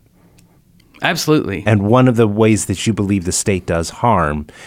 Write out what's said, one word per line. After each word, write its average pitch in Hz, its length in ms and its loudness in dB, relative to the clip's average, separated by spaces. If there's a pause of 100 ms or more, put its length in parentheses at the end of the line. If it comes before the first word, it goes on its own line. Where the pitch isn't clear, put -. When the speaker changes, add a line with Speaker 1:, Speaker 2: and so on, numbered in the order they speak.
(1040)
Speaker 1:
Absolutely. 151 640 -2
Speaker 2:
And 107 220 4
one 127 200 4
of 117 80 0
the 113 120 4
ways 107 380 2
that 98 200 -6
you 110 60 2
believe 98 320 -2
the 87 80 -4
state - 340 -4
does 85 240 -2
harm 78 560 0 (200)